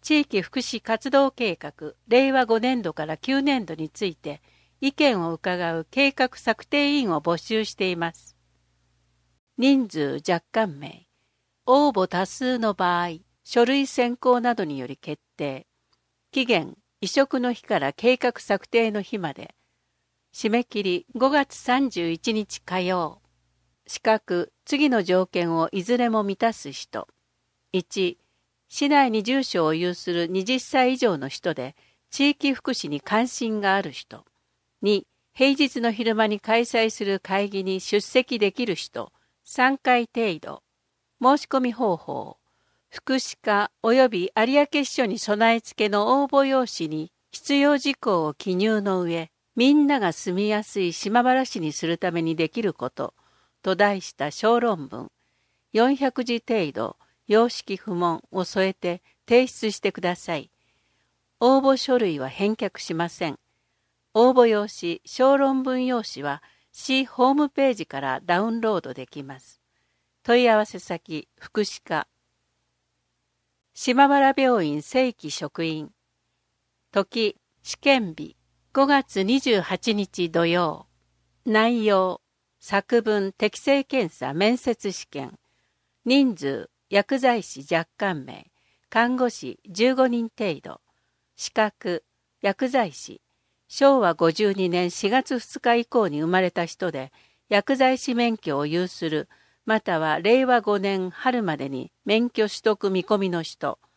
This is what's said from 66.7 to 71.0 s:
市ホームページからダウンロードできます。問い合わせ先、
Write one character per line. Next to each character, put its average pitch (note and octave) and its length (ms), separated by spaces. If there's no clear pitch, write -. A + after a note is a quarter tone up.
市 C4 340
ホ B3+ 240
ー C#4 40
ム D4 140
ペ C#4 220
ー A#3+ 40
ジ G3+ 120
か C#3 140
ら C3 240
ダ F3 160
ウ A3+ 100
ン A3+ 100
ロ A3 180
ー - 20
ド C3+ 120
で C3 140
き D3 160
ま C3+ 180
す。 - 220
問 A#3+ 200
い B3 60
合 G#3+ 100
わ G#3+ 80
せ F#3 120
先、 E3 500